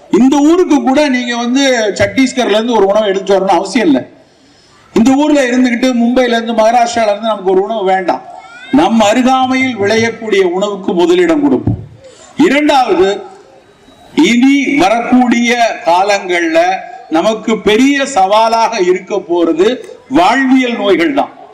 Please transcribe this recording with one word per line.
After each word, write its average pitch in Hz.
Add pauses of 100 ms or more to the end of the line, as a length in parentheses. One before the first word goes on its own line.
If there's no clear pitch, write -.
(100)
இந்த 262
ஊருக்கு 302
கூட 269
நீங்க 247
வந்து 240
சத்தீஸ்கர்ல 214
இருந்து 226
ஒரு 196
உணவு 208
எடுத்து 190
வரணும்னு 190
அவசியம் 190
இல்லை. 131 (880)
இந்த 226
ஊர்ல 285
இருந்துகிட்டு, 254
மும்பைல 240
இருந்து, 226
மகாராஷ்டிரால 226
இருந்து 208
நமக்கு 196
ஒரு 190
உணவு 208
வேண்டாம். 190 (500)
நம் 226
அருகாமையில் 254
விளையக்கூடிய 214
உணவுக்கு 190
முதலிடம் 170
கொடுப்போம். 131 (580)
இரண்டாவது, 247 (920)
இனி 240
வரக்கூடிய 233
காலங்கள்ல 180 (480)
நமக்கு 220
பெரிய 262
சவாலாக 226
இருக்க 185
போறது 175 (320)
வாழ்வியல் 254
நோய்கள் 170
தான், - (240)